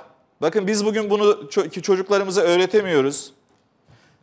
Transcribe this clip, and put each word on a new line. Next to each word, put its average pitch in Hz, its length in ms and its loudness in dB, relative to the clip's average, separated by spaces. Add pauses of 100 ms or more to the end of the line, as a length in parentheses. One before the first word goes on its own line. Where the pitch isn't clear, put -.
(420)
Bakın 185 260 -2
biz 208 180 -2
bugün 214 240 -4
bunu 208 400 2
ço-, 165 200 -2
ki 175 120 -10
çocuklarımıza 190 600 0
öğretemiyoruz. 175 920 0 (880)